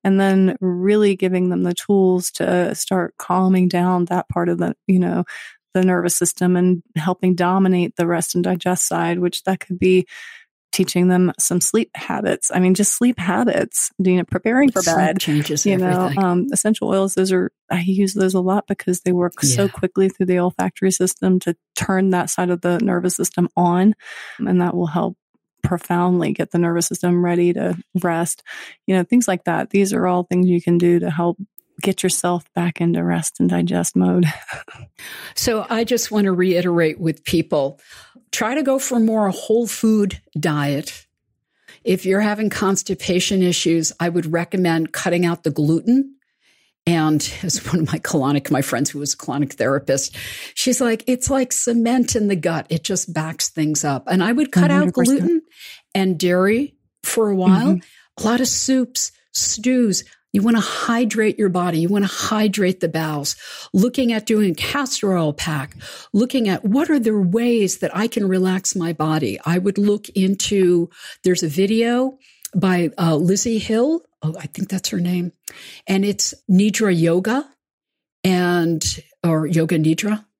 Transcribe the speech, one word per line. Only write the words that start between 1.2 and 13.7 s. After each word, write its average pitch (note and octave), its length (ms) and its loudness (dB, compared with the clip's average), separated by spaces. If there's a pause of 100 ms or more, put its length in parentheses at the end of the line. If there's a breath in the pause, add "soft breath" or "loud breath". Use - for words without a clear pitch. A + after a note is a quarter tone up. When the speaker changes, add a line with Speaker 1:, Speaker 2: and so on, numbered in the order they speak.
Speaker 1:
them F3+ 140 -2
the F3 100 0
tools F#3 600 2
to F3+ 420 0
start F3+ 420 -4
calming F#3 500 2
down F3+ 380 2
that F3+ 240 -4
part F3 200 -2
of E3+ 100 -2
the, E3+ 160 -2 (100)
you F#3 140 4
know, F3 240 0 (500 loud breath)
the F#3 100 2
nervous F3 320 2
system F3+ 400 0
and F3+ 280 2 (120)
helping F3+ 380 0
dominate F3+ 640 2
the F3 100 0
rest E3+ 300 -2
and F3 80 0
digest F3+ 440 -2
side, E3+ 300 -2
which F3 280 -4
that F#3+ 160 -2
could F3+ 180 -8
be F#3 260 4 (680 loud breath)
teaching F3+ 360 0
them F3+ 320 4
some F3 220 0
sleep - 340 0
habits. - 580 -4
I F#3 60 0
mean, F#3 160 4
just G3+ 200 0
sleep A#3+ 240 0
habits, F#3+ 680 -2 (100)